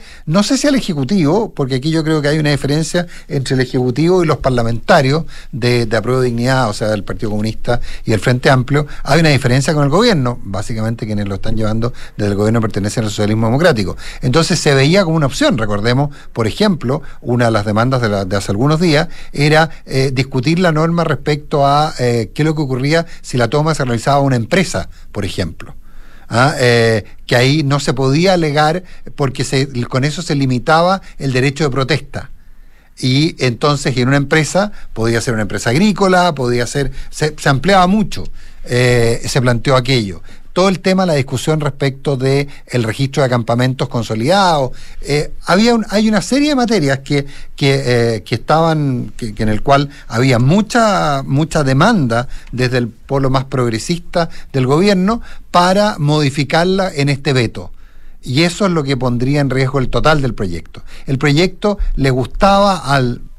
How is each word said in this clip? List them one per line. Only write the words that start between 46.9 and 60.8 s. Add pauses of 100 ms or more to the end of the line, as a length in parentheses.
que, (320)
que, (320)
eh,
que
estaban,
que,
que
en
el
cual (180)
había
mucha,
mucha
demanda (240)
desde
el
polo
más
progresista (240)
del
gobierno (300)
para
modificarla
en
este
veto. (500)
Y
eso
es
lo
que
pondría
en
riesgo
el
total
del
proyecto. (220)